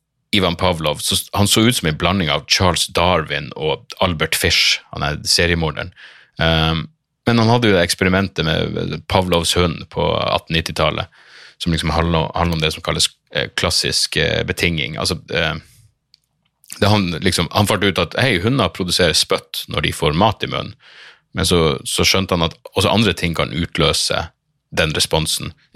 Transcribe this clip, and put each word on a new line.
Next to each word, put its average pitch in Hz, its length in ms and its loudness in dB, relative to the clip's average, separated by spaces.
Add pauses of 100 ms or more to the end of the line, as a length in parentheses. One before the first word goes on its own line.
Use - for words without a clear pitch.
(320)
Ivan 90 240 2
Pavlov, 80 460 0
så - 140 -2
s-, - 180 -4
han 101 140 2
så 113 200 4
ut 123 80 2
som 85 140 -2
en 76 80 -2
blanding 90 320 0
av 71 160 -2
Charles - 420 2
Darwin 78 680 0
og 73 300 -4 (160)
Albert 80 340 0
Fish, - 440 0 (120)
han 69 120 -6
er 73 220 -4
seriemorderen. 85 680 0 (460)
Ehm, 80 500 2 (380)
men 117 100 4
han 113 100 4
hadde 117 220 4
jo 98 80 4
det 87 80 4
eksperimentet 92 580 0
med 82 640 -4
Pavlovs 90 460 0
hund 90 360 0
på 85 140 -4 (160)
atten - 380 -2
nittitallet, 78 500 -2 (500)
som 87 140 -2
liksom 80 220 0
handler, 82 420 0
handler 85 220 0
om - 20 -4
det 78 140 0
som 85 100 -12
kalles, 80 240 0 (240)
eh, 64 240 -4
klassisk, - 640 0
eh, 78 260 0
betinging. 78 540 -2
Altså, 87 240 -4 (100)
eh, 80 240 -2 (1300)
det 101 80 4
han 101 220 2
liksom, 85 420 0
han 101 140 2
fant 101 160 0
ut 95 160 2
at, 85 200 -2
hei, 113 200 2
hunder 113 280 0
produserer 87 460 0
spytt - 560 -2
når 78 140 -4
de 82 80 -2
får 78 220 -2
mat 101 300 2
i - 40 -6
munnen, 67 260 -6 (600)
men 92 120 0
så, 80 400 2
så - 180 -2
skjønte 95 280 2
han 82 180 2
at - 80 -12 (180)
også - 160 2
andre 104 220 2
ting 85 220 -2
kan 76 180 -2
utløse 80 760 -2 (440)
den 82 180 0
responsen, 78 640 -2 (220)